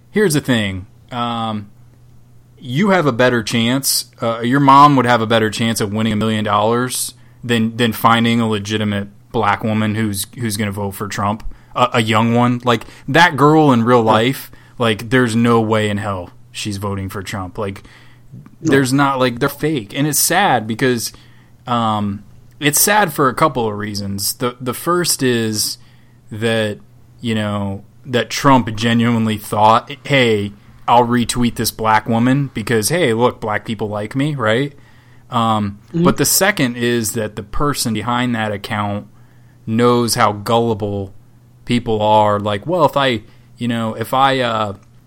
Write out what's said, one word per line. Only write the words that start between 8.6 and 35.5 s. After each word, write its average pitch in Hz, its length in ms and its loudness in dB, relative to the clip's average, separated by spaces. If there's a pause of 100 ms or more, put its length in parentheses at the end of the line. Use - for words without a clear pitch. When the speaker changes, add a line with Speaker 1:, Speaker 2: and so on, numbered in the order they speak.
Speaker 1:
black 101 320 0
woman 107 320 0
who's, 104 320 -4 (100)
who's 113 200 -4
gonna 104 140 -4
vote 101 200 -6
for 104 160 -8
Trump, 104 360 -4 (320)
a, 127 200 2
a 120 60 4
young 113 340 2
one. 120 280 2
Like, 117 220 0 (220)
that 160 280 4
girl 147 360 6
in 117 120 4
real 123 220 4
Speaker 2:
Yeah. 110 60 4
Speaker 1:
life, 117 400 0 (260)
like, 113 320 -2
there's 123 260 2
no 117 240 4
way 107 300 0
in 104 80 -2
hell 98 320 -8 (220)
she's 104 260 -8
voting 98 320 -6
for 101 140 -10
Trump. 92 340 -10
Like, 101 260 -8 (800)
Speaker 2:
No. 160 100 -2
Speaker 1:
there's 135 220 2
not, 139 260 2
like, 123 200 0
they're 113 100 0
fake. 147 460 -6
And 151 120 0
it's 143 120 -2
sad 165 480 0
because, 117 440 -2 (560)
um, 107 560 -2 (360)
it's 147 200 0
sad 202 320 2
for 143 160 0
a 123 60 0
couple 127 340 0
of 104 100 -4
reasons. 101 580 -6
The, - 260 -4
the 123 120 -4
first 170 480 -2
is 113 560 0 (540)
that, 110 460 -2 (420)
you 113 160 -2
know, 101 480 -4 (220)
that 120 240 -2
Trump 123 460 2
genuinely 117 640 0
thought, 110 540 2 (140)
"Hey, 113 460 2 (360)
I'll 120 200 4
retweet 120 480 0
this 113 160 -4
black 110 360 0
woman 127 460 0
because, 110 360 -2
hey, 151 240 0
look, 113 260 0
black 104 260 -6
people 110 240 -6
like 104 260 -8
me," 147 200 -2
right? 127 380 -2 (560)
Um, 110 500 -2 (100)